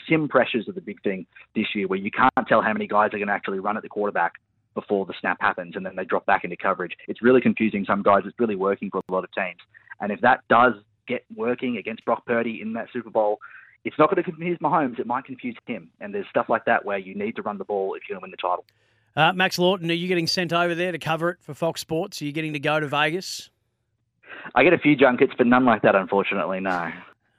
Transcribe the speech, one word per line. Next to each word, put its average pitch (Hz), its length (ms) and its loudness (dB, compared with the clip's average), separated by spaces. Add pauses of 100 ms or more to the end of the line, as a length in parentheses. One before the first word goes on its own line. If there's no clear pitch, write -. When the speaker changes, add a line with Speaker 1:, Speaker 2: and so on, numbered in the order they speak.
Speaker 1:
sim 160 200 2
pressures 117 400 2
are 101 40 -8
the 90 80 -12
big 98 220 -12
thing 95 240 -4 (280)
this 107 200 0
year, 98 120 -2
where 95 120 -2
you 98 120 -6
can't 127 380 2
tell 113 140 4
how 110 100 0
many 104 140 -4
guys 104 260 2
are 110 60 -4
gonna 101 140 -2
actually 98 260 -4
run 104 180 -4
at 110 60 -8
the - 80 -14
quarterback 98 440 -2 (400)
before 98 320 -2
the 87 140 -10
snap 92 200 -2
happens 92 360 -2
and 95 100 -8
then 92 80 -12
they 92 100 -6
drop 95 220 -4
back 95 180 2
into 87 120 -8
coverage. 90 400 -4 (100)
It's - 160 -10
really 127 180 8
confusing 107 460 2
some 101 160 0
guys. 98 240 6
It's 95 140 -10
really 110 160 0
working 98 340 0
for 95 180 -4
a 92 40 -10
lot 92 120 0
of - 80 -14
teams. 90 280 -6 (400)
And 101 100 -4
if 101 120 -6
that 123 260 4
does 120 260 6 (320)
get 123 180 -6 (120)
working 120 400 -4
against 113 280 -10
Brock 117 220 -2
Purdy 117 340 -2
in 110 120 -8
that 113 200 -8
Super 113 180 -8
Bowl, 107 280 2 (460)
it's - 140 -6
not 208 120 6
gonna 180 120 0
confuse 170 360 -6
Mahomes, 147 400 0
it 117 80 -6
might 123 180 -4
confuse 127 320 -10 (100)
him. 101 240 -10 (100)
And 104 140 -10
there's 101 140 -6
stuff - 200 -2
like 117 160 0
that 113 200 2
where 101 140 -4
you 95 160 -12
need 104 220 -6
to 107 60 -8
run 104 160 -6
the 95 60 -10
ball 95 300 -4
if 85 140 -12
you're 101 80 -8
gonna 92 80 -14
win 95 60 -14
the 90 60 -18
title. 87 280 -2 (520)
Speaker 2:
Uh, 160 160 4
Max 185 260 0
Lawton, 180 320 2
are 170 40 0
you 175 140 -2
getting 175 180 0
sent 175 260 -2
over 175 220 2
there 180 160 -4
to 165 80 -6
cover 160 320 -2
it 180 100 -8
for 147 140 -16
Fox 165 260 -4
Sports? 175 400 -6
Are 151 40 -8
you 147 80 -6
getting 156 220 -6
to 151 40 -4
go 151 220 0
to 147 80 -4
Vegas? 156 600 -2 (1040)
Speaker 1:
I 131 100 6
get 175 80 6
a 156 60 6
few 147 180 4
junkets, 131 420 6
but 123 80 4
none 123 180 6
like 113 180 4
that, 107 120 6
unfortunately, 95 680 0
no. 90 300 -2 (480)